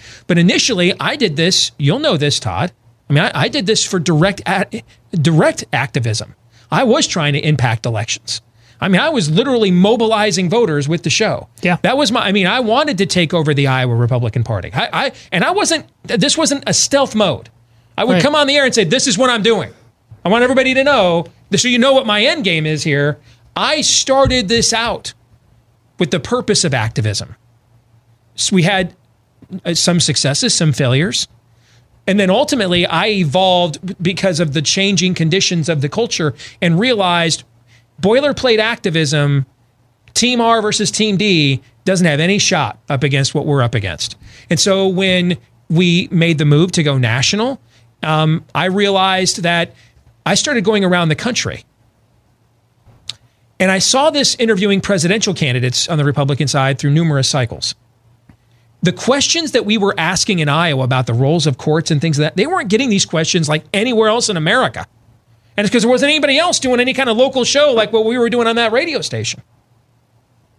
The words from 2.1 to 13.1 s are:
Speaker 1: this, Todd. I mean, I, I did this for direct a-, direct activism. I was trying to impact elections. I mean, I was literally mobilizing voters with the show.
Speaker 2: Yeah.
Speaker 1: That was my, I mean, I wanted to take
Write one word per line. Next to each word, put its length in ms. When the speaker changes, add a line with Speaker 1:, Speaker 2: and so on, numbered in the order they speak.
Speaker 1:
this, 240
Todd. 320
I 40
mean, 100
I, 200
I 60
did 180
this 180
for 160
direct 440
a-, 380
direct 600
activism. 640
I 100
was 240
trying 280
to 40
impact 480
elections. 540
I 80
mean, 120
I 100
was 200
literally 400
mobilizing 800
voters 380
with 160
the 60
show. 380
Speaker 2:
Yeah. 200
Speaker 1:
That 140
was 140
my, 160
I 60
mean, 160
I 100
wanted 400
to 80
take 260